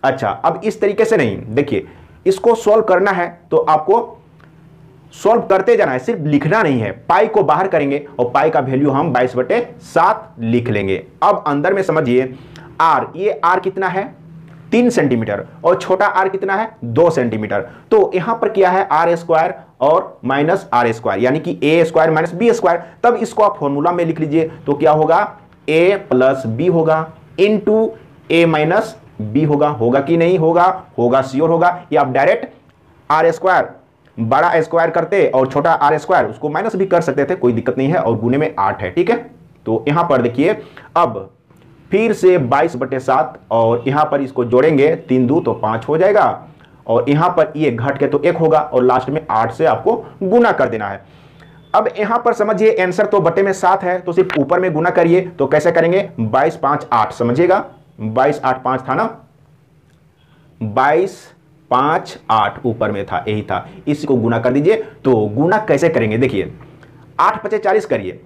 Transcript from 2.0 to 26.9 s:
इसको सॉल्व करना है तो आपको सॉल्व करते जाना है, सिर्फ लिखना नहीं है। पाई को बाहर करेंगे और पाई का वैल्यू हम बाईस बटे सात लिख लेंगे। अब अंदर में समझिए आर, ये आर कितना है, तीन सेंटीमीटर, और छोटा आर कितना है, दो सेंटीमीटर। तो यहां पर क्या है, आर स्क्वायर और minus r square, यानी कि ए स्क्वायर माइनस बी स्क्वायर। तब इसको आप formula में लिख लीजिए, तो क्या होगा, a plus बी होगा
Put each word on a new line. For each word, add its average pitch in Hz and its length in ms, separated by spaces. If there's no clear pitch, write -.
इसको 190 300
सॉल्व 220 280
करना 190 280
है 175 160
तो 156 80
आपको 156 600
सॉल्व 214 280
करते 190 340
जाना 147 160
है, 127 80
सिर्फ 220 220
लिखना 151 420
नहीं 139 180
है। 104 100
पाई 196 180
को 180 160
बाहर 151 240
करेंगे 143 380
और 120 100
पाई 160 200
का 156 100
वैल्यू 135 300
हम 143 240
बाईस 123 220
बटे 190 320
सात 185 560
लिख 117 300
लेंगे। 101 340
अब 202 240
अंदर 147 260
में 196 100
समझिए 131 500
आर, 147 340
ये 190 280
आर 180 160
कितना 190 280
है, 190 160
तीन 240 180
सेंटीमीटर, 110 540
और 175 120
छोटा 185 300
आर 196 240
कितना 190 260
है, 220 140
दो 139 240
सेंटीमीटर। 107 560
तो 214 240
यहां 208 200
पर 233 140
क्या 190 200
है, 190 180
आर 165 280
स्क्वायर 165 380
और 160 440
minus 147 480
r 120 180
square, 104 280
यानी 127 200
कि 156 240
ए 160 200
स्क्वायर 165 280
माइनस 165 220
बी 226 200
स्क्वायर। 175 300
तब 160 120
इसको 226 280
आप 196 160
formula 143 320
में 175 140
लिख 160 140
लीजिए, 156 300
तो 143 80
क्या 151 180
होगा, 160 460
a 175 260
plus 131 380
बी 117 200
होगा 160 380